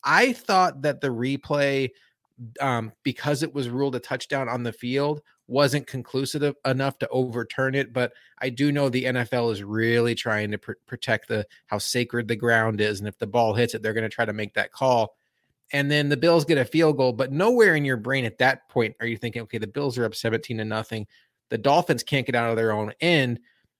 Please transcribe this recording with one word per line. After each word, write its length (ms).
I 300
thought 480
that 180
the 100
replay, 800
um, 320
because 400
it 100
was 160
ruled 260
a 40
touchdown 500
on 140
the 100
field, 480
wasn't 400
conclusive 680
enough 320
to 120
overturn 680
it, 180
but 200
I 100
do 220
know 180
the 160
N 120
F 160
L 180
is 120
really 520
trying 360
to 60
pr-, 140
protect 420
the, 180
how 100
sacred 500
the 80
ground 460
is, 180
and 80
if 120
the 80
ball 260
hits 200
it, 100
they're 100
gonna 160
try 160
to 80
make 220
that 160
call. 440
And 200
then 160
the 100
Bills 280
get 120
a 80
field 320
goal, 160
but 180
nowhere 440
in 80
your 140
brain 280
at 120
that 320
point 300
are 80
you 100
thinking, 260
"Okay, 140
the 100
Bills 300
are 80
up 100
seventeen 420
to 80
nothing." 420
The 80
Dolphins 460
can't 220
get 100
out 140
of 60
their 160
own 300
end. 380